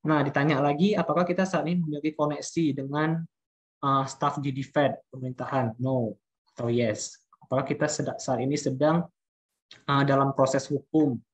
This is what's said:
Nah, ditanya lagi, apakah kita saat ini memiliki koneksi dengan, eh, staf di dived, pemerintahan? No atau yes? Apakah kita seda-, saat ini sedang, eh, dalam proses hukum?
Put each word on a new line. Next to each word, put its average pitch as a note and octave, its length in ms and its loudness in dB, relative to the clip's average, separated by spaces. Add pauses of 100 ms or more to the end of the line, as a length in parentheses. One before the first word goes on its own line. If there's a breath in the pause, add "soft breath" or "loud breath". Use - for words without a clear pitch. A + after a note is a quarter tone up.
Nah, D#3 240 2
ditanya C#3+ 320 2
lagi, D3 400 2
apakah D#3+ 240 0
kita F3+ 240 0
saat E3 240 0
ini F3+ 80 0
memiliki D3+ 320 -2
koneksi D3 640 -2
dengan, D3+ 480 -2 (640)
eh, C3+ 240 2
staf C#3+ 320 -2
di C#3 80 -2
dived, C3+ 640 -2
pemerintahan? B2 640 -4
No B2 400 -2 (400)
atau A#2+ 80 -4
yes? A#2 560 -2 (160)
Apakah C3 240 -2
kita D3 240 -2
seda-, - 320 -4
saat B2 240 -2
ini C#3+ 160 -2
sedang, D3 480 2 (680)
eh, C#3 320 2
dalam C3+ 320 2
proses C3+ 320 2
hukum? C#3+ 480 0 (180)